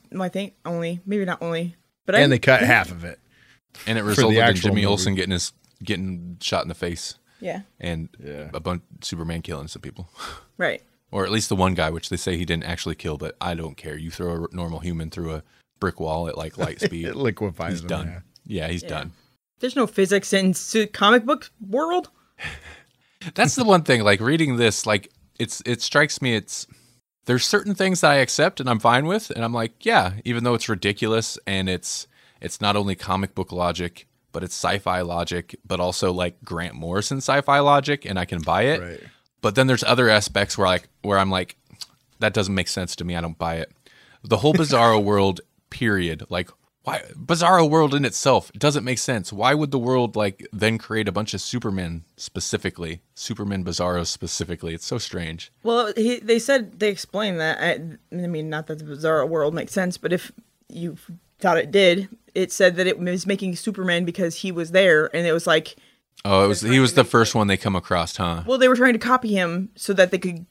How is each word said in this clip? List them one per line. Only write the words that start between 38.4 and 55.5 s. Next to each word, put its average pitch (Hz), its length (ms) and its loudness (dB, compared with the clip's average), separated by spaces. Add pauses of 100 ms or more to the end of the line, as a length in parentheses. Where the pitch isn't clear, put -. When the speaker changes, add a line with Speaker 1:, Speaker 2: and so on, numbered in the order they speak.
Speaker 3:
buy 85 200 2
it. 139 180 0
Speaker 2:
Right. 87 200 -12 (400)
Speaker 3:
But 107 140 0
then 131 140 4
there's 127 160 2
other 123 240 4
aspects 101 500 2
where, 98 80 4
like, 90 220 2 (140)
where 101 160 2
I'm 98 120 2
like, 92 260 -4 (600)
"That 107 160 2
doesn't 101 200 0
make 92 140 0
sense - 280 -6
to 87 80 -8
me. 87 100 -4
I 85 60 -2
don't 82 180 -6
buy 82 180 -4
it." 82 140 -8 (540)
The 104 140 2
whole 151 160 4
Bizarro 117 480 6
<laughs> - 20 0
world, 98 360 2 (300)
period. 90 600 0
Like, 90 180 -4 (360)
why 156 180 -6 (120)
Bizarro 170 540 4
world 147 260 4
in 143 100 2
itself 120 500 2
doesn't 143 300 0
make 123 140 -2
sense. 110 340 -4
Why 110 220 2
would 151 180 0
the 139 80 2
world, 120 360 2
like, 101 360 -2
then 110 260 2
create 107 300 -2
a 95 40 0
bunch 104 220 -4
of 98 60 -6
Supermen 92 640 -6 (120)
specifically, 87 840 -6 (120)
Superman 101 500 -6
Bizarro 87 420 -2
specifically? 85 680 -8
It's - 120 -12
so 123 120 -6
strange. 85 540 -10 (120)